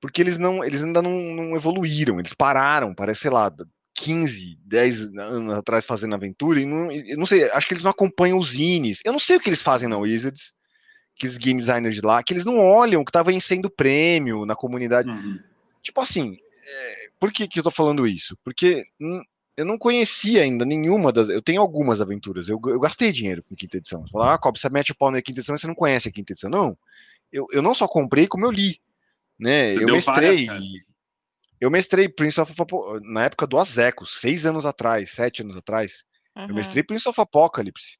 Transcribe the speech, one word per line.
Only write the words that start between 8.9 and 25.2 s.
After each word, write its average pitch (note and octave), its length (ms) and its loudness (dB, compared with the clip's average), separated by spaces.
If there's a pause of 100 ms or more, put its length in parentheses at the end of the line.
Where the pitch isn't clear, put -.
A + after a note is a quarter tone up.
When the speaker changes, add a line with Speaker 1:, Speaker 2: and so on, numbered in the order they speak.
Speaker 1:
Eu A3 80 -2
não C#4+ 60 -2
sei F4+ 180 2
o F4+ 40 4
que G#3 100 -2
eles D#3+ 100 0
fazem B2+ 300 0
na G#2+ 80 -2
Wizards, A2+ 560 -4 (600)
aqueles B2 220 -8
game B2+ 200 2
designers A#2 360 0
de G#2 80 -6
lá, A2 200 4
que F3+ 120 -4
eles F3 100 -4
não A#3+ 140 2
olham G3+ 420 8
o C#3 60 0
que - 60 -14
tá E3+ 100 4
vencendo F#3 480 0
prêmio C#3 720 2
na G#2 100 -2
comunidade. B2 540 0
Speaker 2:
Uhum. G2+ 300 -8 (440)
Speaker 1:
Tipo - 200 -4
assim, A#2+ 340 -4 (260)
é, B2 460 -14 (100)
por G#3 140 0
que G#3 160 -4
que E3+ 100 -6
eu D#3 60 -4
tô E3+ 60 2
falando D3 360 2
isso? F#2+ 380 -4
Porque, D3+ 400 0 (160)
hum, E3+ 220 -8 (340)
eu D3 80 -4
não G#3 140 -4
conhecia A#3 640 2
ainda B2 240 0
nenhuma D#3 440 2
das, A2 200 2
eu G2 100 0
tenho F3 220 2
algumas D3 400 2
aventuras, F#2+ 480 -6
eu, A2 160 -2
eu B2+ 120 0
gastei D#3 340 0
dinheiro G2 300 -4
com - 140 -18
quinta F#2+ 220 -10
edição. E2+ 240 -12
Você E2 100 -16
fala, A#2 220 2
"Ah, D#3+ 40 -2
Cobb, C3 200 -2
você C#3+ 100 -4
mete C#3 240 -2
o - 20 -8
pau C#3 160 2
na C3 120 -2